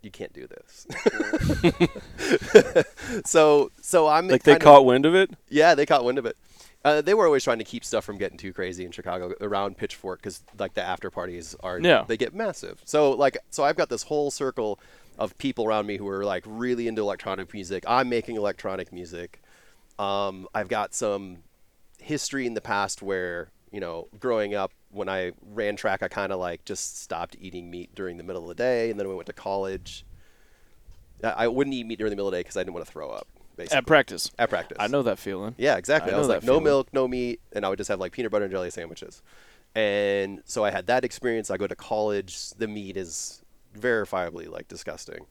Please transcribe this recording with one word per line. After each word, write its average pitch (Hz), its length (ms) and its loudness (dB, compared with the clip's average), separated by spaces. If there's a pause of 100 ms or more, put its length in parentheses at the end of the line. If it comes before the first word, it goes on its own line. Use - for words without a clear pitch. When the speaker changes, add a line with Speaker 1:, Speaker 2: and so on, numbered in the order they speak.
Speaker 1:
you 104 80 -18
can't - 240 -14
do 64 140 -18
this." - 440 -20
<laughs> - 1900 2 (400)
So, 151 460 6 (100)
so 160 260 4
I'm 160 200 2
Speaker 2:
Like, 131 160 4
they 151 100 10
Speaker 1:
kind 151 100 6
of - 20 10
Speaker 2:
caught 143 200 12
wind 127 200 6
of 165 100 4
it? 190 160 4 (180)
Speaker 1:
Yeah, 156 260 6
they 143 100 2
caught 143 180 4
wind 127 140 0
of 123 80 -4
it. 110 100 -4 (480)
Uh, 151 180 4
they 165 120 2
were 214 120 4
always 143 180 4
trying 117 140 0
to 113 60 -6
keep 113 200 -10
stuff 107 220 -2
from 104 120 -10
getting 92 200 -6
too 95 160 -12
crazy 90 320 -8
in 85 60 -14
Chicago 90 500 -8
around 101 360 -4
Pitchfork 95 440 -10
'cause, 98 200 -12 (160)
like, 98 160 -6
the 95 100 -4
after 90 260 -6
parties 87 520 -12
are, 90 180 -8
Speaker 3:
Yeah. 160 280 4
Speaker 1:
they 113 100 -2
get 117 160 -4
massive. 196 520 -10
So, 151 260 2
like, 131 260 0 (120)
so - 140 -4
I've 151 120 2
got 165 140 -2
this 117 140 -6
whole 147 280 -2
circle 117 480 -6 (380)
of 104 200 -6
people 123 280 -2
around 107 220 0
me 104 100 -6
who 101 100 -8
are, 98 180 -4
like, 92 200 -2
really 117 420 -4
into 110 140 -4
electronic 95 520 -6
music. 95 340 -8
I'm 123 220 2
making 117 260 -4
electronic 95 580 -6
music. 87 480 -14 (580)
Um, 98 540 -4
I've 104 160 -4
got 104 240 -4
some 98 460 -6 (600)
history 135 460 -6
in 117 80 -4
the 107 80 -4
past 101 400 -2
where, 90 480 -6 (220)
you 104 80 -12
know, 85 280 -10 (120)
growing 110 340 -2
up, 98 180 -4 (200)
when 98 180 -8
I 92 220 -4 (100)
ran 104 340 -6
track, 98 280 -2
I 95 40 -4
kinda, 98 300 -4
like, 90 280 -6
just - 360 -10
stopped 85 380 -10
eating 87 320 -14
meat 87 240 -14
during 90 220 -10
the 85 60 -16
middle 90 200 -10
of 82 60 -14
the 85 60 -14
day, 117 360 0
and 101 80 -8
then 98 80 -4
when 95 80 -6
I - 20 -10
went 85 100 -12
to - 60 -14
college, 95 720 -8 (1160)
I, 113 60 0
I 110 180 0
wouldn't 135 260 -2
eat 123 120 -8
meat 113 120 -10
during 107 140 -2
the 101 40 -6
middle 98 120 -4
of 95 60 -2
the 90 40 -2
day 90 60 -4
'cause - 120 -12
I 95 60 -4
didn't 90 120 -8
wanna 85 120 -10
throw 76 240 -14
up, 52 180 -12 (300)
basically. 87 220 -2
Speaker 3:
At 120 80 -6
practice. 139 500 2
Speaker 1:
At 117 120 0
practice. - 300 -6
Speaker 3:
I 104 80 0
know 139 140 0
that 113 160 -2
feeling. 101 400 -8
Speaker 1:
Yeah, 123 200 2
exactly. 135 340 0
Speaker 3:
I - 20 -2
Speaker 1:
I - 20 0
Speaker 3:
know - 40 0
Speaker 1:
was 147 80 0
Speaker 3:
that 117 80 2
Speaker 1:
like, - 80 -6
"No 127 100 4
Speaker 3:
feeling. 156 120 4
Speaker 1:
milk, 139 280 2
no 131 140 2
meat," 123 340 -4 (120)
and 101 120 -4
I 95 40 0
would 98 100 -2
just 101 80 -6
have, 98 120 -4
like, 92 120 -6
peanut 113 200 -6
butter 104 140 0
and 92 60 -6
jelly 92 180 -4
sandwiches. - 540 -14 (500)
And 101 720 0
so - 180 -2
I 104 60 2
had 92 180 -4
that 127 160 2
experience. 117 460 -4
I 95 80 -4
go 98 100 -2
to - 80 -6
college. 104 760 -4
The 113 160 -6
meat 101 300 -10
is - 440 -12 (340)
verifiably, 98 720 -4
like, 85 200 -14
disgusting. - 640 -14